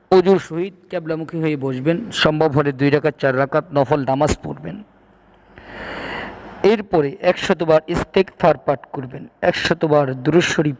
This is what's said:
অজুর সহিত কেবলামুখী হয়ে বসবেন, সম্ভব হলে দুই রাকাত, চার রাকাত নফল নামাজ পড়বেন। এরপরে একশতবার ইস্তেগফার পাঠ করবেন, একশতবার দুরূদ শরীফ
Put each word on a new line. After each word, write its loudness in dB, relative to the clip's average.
অজুর 6
সহিত -8
কেবলামুখী -6
হয়ে -2
বসবেন, -2
সম্ভব 2
হলে 2
দুই 0
রাকাত, 2
চার 0
রাকাত 0
নফল 0
নামাজ 0
পড়বেন। -12
এরপরে 2
একশতবার 2
ইস্তেগফার 0
পাঠ -4
করবেন, -12
একশতবার 0
দুরূদ 2
শরীফ -2